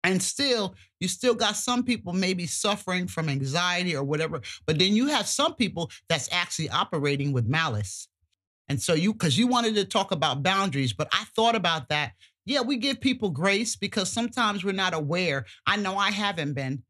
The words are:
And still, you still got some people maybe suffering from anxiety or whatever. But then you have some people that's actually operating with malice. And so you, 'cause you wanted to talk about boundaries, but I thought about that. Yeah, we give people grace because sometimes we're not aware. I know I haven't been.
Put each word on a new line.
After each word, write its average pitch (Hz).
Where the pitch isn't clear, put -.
And 185
still, 233
you 185
still 240
got 214
some 247
people 226
maybe 185
suffering 185
from 156
anxiety 175
or 139
whatever. 151
But 156
then 190
you 240
have 277
some 311
people 170
that's 160
actually 175
operating 143
with 120
malice. 123
And 139
so 170
you, 185
'cause 147
you 240
wanted 233
to 202
talk 196
about 147
boundaries, 139
but -
I 202
thought 226
about 170
that. 147
Yeah, 269
we 254
give 262
people 247
grace 196
because 196
sometimes 226
we're 196
not 190
aware. 156
I 202
know 196
I 202
haven't 190
been. 131